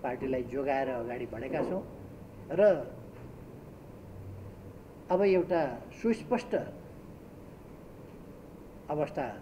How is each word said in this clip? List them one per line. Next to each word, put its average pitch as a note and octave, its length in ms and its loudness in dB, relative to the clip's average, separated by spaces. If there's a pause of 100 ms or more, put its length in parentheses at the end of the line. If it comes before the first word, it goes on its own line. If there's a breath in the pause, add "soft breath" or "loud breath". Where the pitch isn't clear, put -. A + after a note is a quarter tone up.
पार्टीलाई B2+ 400 2
जोगाएर C3+ 460 2
अगाडि A#2+ 360 -2
बढेका C3 380 -2
छौँ F#3 200 0 (680)
र D#3+ 120 6 (2500)
अब F#3 100 6
एउटा F3+ 400 8 (400)
सुस्पष्ट A3+ 540 2 (2250)
अवस्था D3+ 360 2 (160)